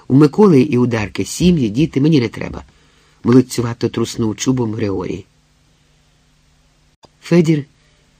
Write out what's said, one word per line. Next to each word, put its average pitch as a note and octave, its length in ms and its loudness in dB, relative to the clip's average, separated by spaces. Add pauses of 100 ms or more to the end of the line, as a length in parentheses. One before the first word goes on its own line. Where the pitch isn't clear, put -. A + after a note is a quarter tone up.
у B2+ 80 2
Миколи D3+ 460 6
і B2 160 0
у B2 80 2
Дарки G#2+ 400 -4
сім'ї, D#3+ 440 0
діти, C3 320 -2
мені D#3 180 2
не A2+ 80 0
треба", — - 360 -12 (600)
молодцювато A#2+ 680 0
труснув A2+ 460 -6
чубом B2 380 -4
Григорій. F#2+ 520 -8 (2000)
Федір D#3+ 440 2 (540)